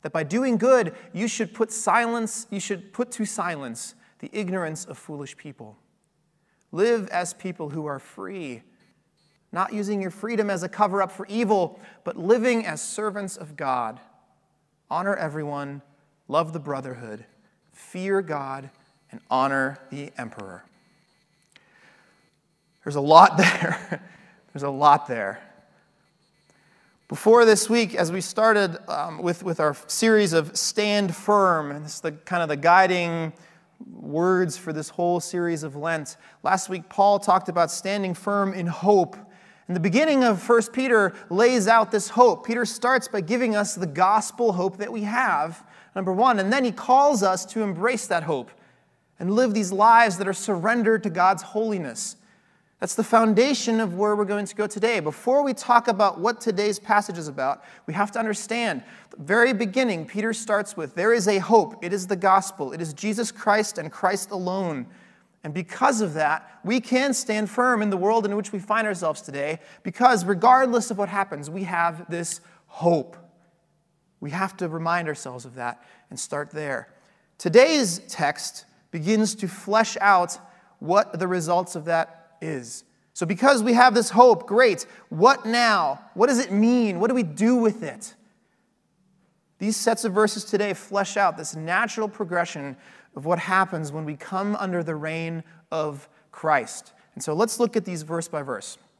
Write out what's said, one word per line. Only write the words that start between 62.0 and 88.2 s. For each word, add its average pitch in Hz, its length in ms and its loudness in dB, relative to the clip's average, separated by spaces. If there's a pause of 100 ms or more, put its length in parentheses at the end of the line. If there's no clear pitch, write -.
the 202 80 -2
gospel. 185 560 2
It - 80 -10
is 160 120 -6
Jesus 214 380 -4
Christ 214 480 0
and 160 140 -10
Christ 190 400 -2
alone." 180 540 -4 (580)
And 156 100 -8
because 220 460 0
of 175 140 -2
that, 156 500 -2
we 240 160 0
can 254 340 0
stand 214 360 -2
firm 247 320 2
in 208 80 0
the 196 60 -2
world 208 300 2
in 202 80 -2
which 208 180 -6
we 208 60 -6
find 214 260 -2
ourselves 170 380 -4
today, 147 380 -6 (240)
because 226 400 2
regardless 233 680 4
of 190 80 -6
what 202 100 -2
happens, 175 400 -6
we 185 160 -8
have 170 460 -4
this 170 300 -8 (260)
hope. 170 500 0 (1040)
We 143 120 -10
have 190 260 -4
to 180 120 -4
remind 165 380 -2
ourselves 127 380 -10
of 123 100 -18
that 120 300 -10 (260)
and - 80 -14
start 147 320 -8
there. 147 420 -8 (460)
Today's 233 720 4
text - 560 -6 (260)
begins 214 460 0
to 196 100 -6
flesh 214 540 -2
out 190 380 4 (420)
what 170 380 0
the 180 100 -2
results 180 480 0
of 151 80 -10
that 165 340 -2 (220)
is. 131 420 -10 (320)
So - 100 -4
because 220 380 4
we 240 120 2
have 247 200 8
this 233 160 2
hope, 233 360 6
great, 208 400 2 (240)
what 254 360 4
now? 220 540 2 (140)
What 220 140 4
does 254 120 2
it 208 100 -4
mean? 214 480 2
What 214 100 2
do 254 60 0
we 247 80 0
do 190 340 0
with 226 260 0
it? - 320 -12 (1400)